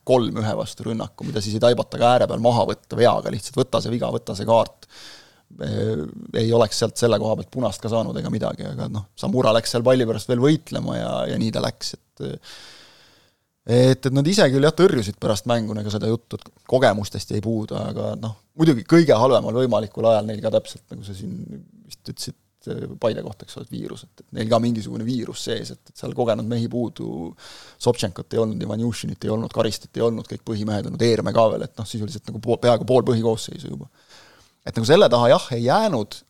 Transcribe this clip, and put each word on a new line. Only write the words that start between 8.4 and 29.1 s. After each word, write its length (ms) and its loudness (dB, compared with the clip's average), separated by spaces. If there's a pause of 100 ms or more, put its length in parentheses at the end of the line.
aga 220 -8
noh, 160 -8 (100)
Samura 380 2
läks 180 0
seal 140 0
palli 220 4
pärast 200 -4
veel 140 0
võitlema 560 0
ja, 160 -6 (180)
ja 80 -2
nii 140 -2
ta 80 -4
läks, 340 -6
et, 300 -18
et, 180 -12 (1500)
et 200 -2
nad 120 2
ise 240 4
küll 160 4
jah, 80 2
tõrjusid 460 2
pärast 300 -2
mängu 260 -2
nagu 160 -6
seda 180 -2
juttu, 280 -6
et 320 -20
kogemustest 640 2
jäi 100 -2
puudu, 340 -4
aga 400 -6
noh, 160 -8 (240)
muidugi 280 2
kõige 280 6
halvemal 480 4
võimalikul 480 0
ajal 160 4
neil 160 -6
ka 120 -2
täpselt, 360 -4
nagu 160 -14
sa 80 -12
siin 200 -10 (500)
vist 180 -20
ütlesid, 360 -12 (640)
Paide 240 0
kohta, 160 -14
eks 160 -20
ole, 80 -14
et 80 -20
viirus, 320 -10
et, 160 -20
et 160 -18
neil 140 -2
ka 100 4
mingisugune 400 -4
viirus 460 -6
sees, 260 -6
et, 60 -20 (100)
et 80 -20
seal 160 -10
kogenud 320 -2
mehi 240 -2
puudu, 640 -6 (500)
Sobtšenkot 540 -2
ei 80 2
olnud, 180 -4
Ivanjušinit 640 -6